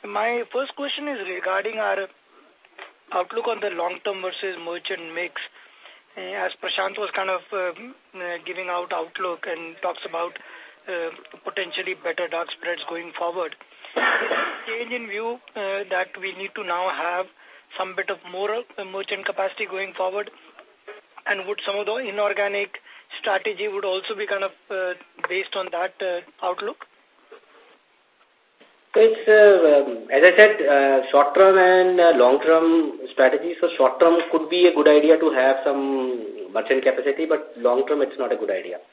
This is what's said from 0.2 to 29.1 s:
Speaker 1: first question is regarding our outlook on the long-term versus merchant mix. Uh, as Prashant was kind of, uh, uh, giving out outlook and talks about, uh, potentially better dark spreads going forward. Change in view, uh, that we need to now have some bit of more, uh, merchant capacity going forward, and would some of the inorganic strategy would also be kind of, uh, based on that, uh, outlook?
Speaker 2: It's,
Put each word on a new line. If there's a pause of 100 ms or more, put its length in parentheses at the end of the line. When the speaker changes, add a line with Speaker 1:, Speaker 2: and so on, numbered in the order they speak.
Speaker 1:
first
question
is
regarding
our (1040)
outlook
on
the
long-term
versus
merchant
mix. (760)
Uh,
as (120)
Prashant
was
kind
of, (100)
uh,
uh,
giving
out
outlook
and
talks
about, (500)
uh, (340)
potentially
better
dark
spreads
going
forward. (1120)
Change
in
view, (160)
uh,
that (100)
we
need
to
now
have (520)
some
bit
of (120)
more, (260)
uh,
merchant
capacity
going
forward, (960)
and
would
some
of
the
inorganic (420)
strategy
would
also
be
kind
of, (180)
uh, (360)
based
on
that,
uh, (260)
outlook? (2000)
Speaker 2:
It's,